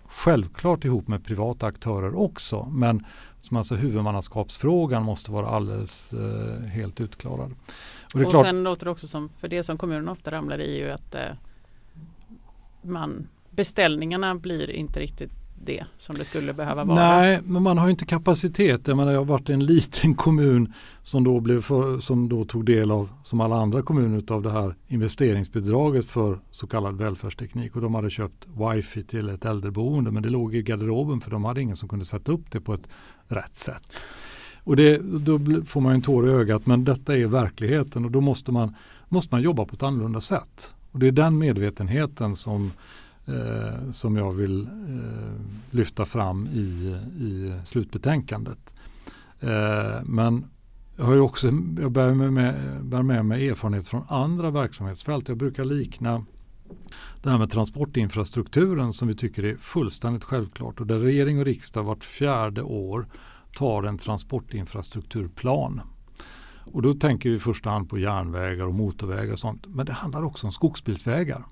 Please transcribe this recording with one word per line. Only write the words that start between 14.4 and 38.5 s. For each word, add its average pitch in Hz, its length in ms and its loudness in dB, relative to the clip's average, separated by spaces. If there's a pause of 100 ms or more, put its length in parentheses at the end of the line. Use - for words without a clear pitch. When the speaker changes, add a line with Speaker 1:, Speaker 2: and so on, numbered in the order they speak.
Speaker 2:
inte 151 300 -6
riktigt 147 320 -8 (340)
det - 200 -6 (120)
som 151 200 -12
det 147 80 -6
skulle 143 280 -6
behöva 147 300 -4
vara. 165 160 4
Speaker 1:
Nej, 175 460 8
men 180 180 2
man 185 140 4
har 170 100 6
ju 185 40 8
inte 175 140 0
kapacitet. 170 840 2
Jag 139 100 4
menar, 139 140 4
jag 139 80 4
har 139 60 0
varit 139 240 0
i 143 40 2
en 139 120 4
liten 160 500 6
<laughs> - 0 -
kommun 135 580 6 (300)
som 131 200 2
då 123 160 6
blev 117 220 2
för, 131 380 0
som 123 300 2
då 113 160 0
tog 113 200 -2
del 110 260 6
av, 101 180 0 (140)
som 117 180 0
alla 113 140 2
andra 113 260 2
kommuner, 123 360 2
utav 107 240 -2
det 107 100 -2
här 98 240 -2 (120)
investeringsbidraget 113 1160 2
för 104 340 0 (120)
så - 160 -12
kallad 101 300 -4
välfärdsteknik. 107 800 -6
Och 123 60 -4
de 113 140 -2
hade 107 140 -2
köpt - 460 -8
wifi 110 480 -2
till 107 260 -6
ett 98 160 -8
äldreboende, 110 640 -2
men 107 120 -2
det 113 60 -2
låg 117 260 -2
i 117 80 0
garderoben 113 580 -2
för 107 100 -10
de 107 140 -2
hade 123 160 -2
ingen 110 160 -4
som 98 120 -10
kunde 101 160 -6
sätta - 260 -4
upp 165 200 -4
det 110 100 -4
på 110 120 -4
ett - 160 -8 (380)
rätt - 280 -8
sätt. - 380 -6 (720)
Och 143 120 4
det, 151 280 10
då 156 340 2
bl-, 151 280 2
får - 160 0
man 131 100 6
ju 131 40 6
en 127 60 4
tår 127 280 4
i - 20 6
ögat, 110 340 2
men 123 180 6
detta 135 340 0
är 117 100 4
verkligheten 120 800 0
och 117 60 -4
då 135 100 4
måste 135 300 0